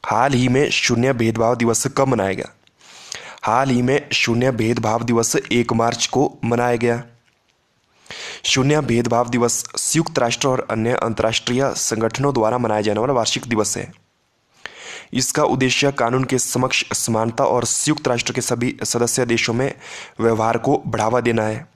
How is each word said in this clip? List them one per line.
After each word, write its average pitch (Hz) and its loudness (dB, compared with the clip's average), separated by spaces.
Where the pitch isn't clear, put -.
हाल 123 2
ही 127 2
में 131 4
शून्य 123 2
भेदभाव 113 2
दिवस 117 0
कब 135 2
मनाया 98 0
गया? - -8
हाल 127 2
ही 123 4
में 131 2
शून्य 120 2
भेदभाव 113 0
दिवस 117 2
एक 120 2
मार्च 117 0
को - 0
मनाया 120 2
गया। 117 0
शून्य 143 2
भेदभाव 117 2
दिवस 120 0
संयुक्त - -2
राष्ट्र 120 0
और 127 0
अन्य 113 0
अंतर्राष्ट्रीय 117 0
संगठनों 113 -2
द्वारा 117 2
मनाया 107 0
जाने 104 0
वाला 135 0
वार्षिक 117 -2
दिवस 107 0
है। 98 -10
इसका 127 0
उद्देश्य 131 2
कानून 127 0
के 127 0
समक्ष - -2
समानता 113 -2
और 117 2
संयुक्त 147 -2
राष्ट्र 120 -2
के 123 -2
सभी 120 -2
सदस्य 120 0
देशों 117 0
में 131 -2
व्यवहार 113 2
को 139 0
बढ़ावा 113 0
देना 113 0
है। 110 -4